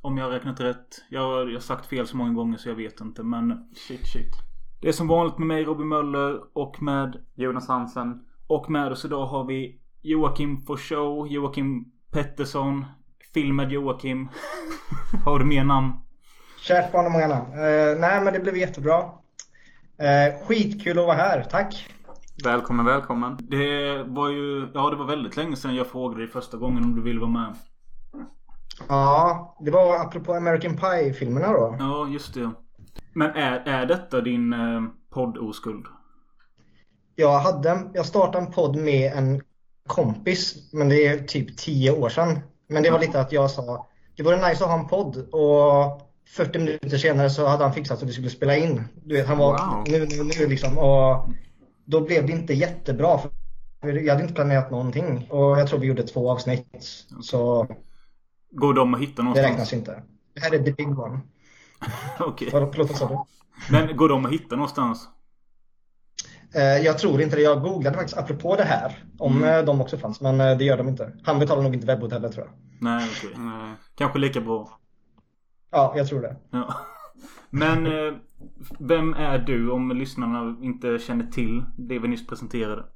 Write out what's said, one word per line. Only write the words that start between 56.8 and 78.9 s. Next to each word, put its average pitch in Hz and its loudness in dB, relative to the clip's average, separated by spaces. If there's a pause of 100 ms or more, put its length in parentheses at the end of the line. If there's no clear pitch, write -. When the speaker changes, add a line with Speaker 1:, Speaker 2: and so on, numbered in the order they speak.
Speaker 3:
Så 120 0 (840)
Speaker 1:
Går 143 2
de 123 4
att 120 -2
hitta 139 -6
Speaker 3:
det 120 -2
Speaker 1:
någonstans? 127 4
Speaker 3:
räknas 117 -4
inte. - -8 (300)
Det - -14
här 160 0
är 143 2
the 143 2
big 143 -4
one. 120 -8 (520)
Speaker 1:
<laughs> - -12
Okej. 143 -6
Speaker 3:
Vad, 139 2
förlåt, 147 0
vad 147 -4
sa 135 -2
du? 135 -4 (540)
Speaker 1:
Men 156 4
går 156 6
de 131 2
att 135 -2
hitta 151 -4
någonstans? 131 -2 (1500)
Speaker 3:
Eh, 147 4 (240)
jag 156 4
tror 151 4
inte 151 0
det. 147 4
Jag 147 6
googlade 151 -2
faktiskt 180 -6
apropå 160 -2
det 202 2
här, 143 -2 (160)
om, 135 2
Speaker 1:
Mm. 160 6
Speaker 3:
eh, 156 2
de 139 2
också 135 -4
fanns. 110 -8
Men, 135 2
eh, 131 6
det 127 0
gör 139 4
de 123 -2
inte. 131 -6 (120)
Han 147 0
betalar 147 2
nog 127 2
inte 117 -4
webbhotellet, 117 -2
tror - -12
jag. - -20 (260)
Speaker 1:
Nej, 117 -2
okej. - -12
Speaker 2:
Nej. 110 -10 (220)
Speaker 1:
Kanske 143 -2
lika 139 0
bra. 110 -6 (920)
Speaker 3:
Ja, 135 4
jag 139 0
tror 139 -4
det. 117 -8 (160)
Speaker 1:
Ja. 123 -6 (760)
Men, 160 2
eh, 151 -2 (680)
vem 156 2